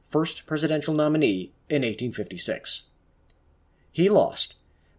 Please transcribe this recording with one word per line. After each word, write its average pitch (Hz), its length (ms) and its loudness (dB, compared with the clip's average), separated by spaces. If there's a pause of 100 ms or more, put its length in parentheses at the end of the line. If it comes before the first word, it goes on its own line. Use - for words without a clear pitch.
(100)
first 160 340 -2
presidential 156 480 -2
nominee 151 600 2 (180)
in 147 120 2
eighteen 117 300 -4
fifty-six. - 680 -6 (1080)
He 185 200 2
lost, - 460 2 (420)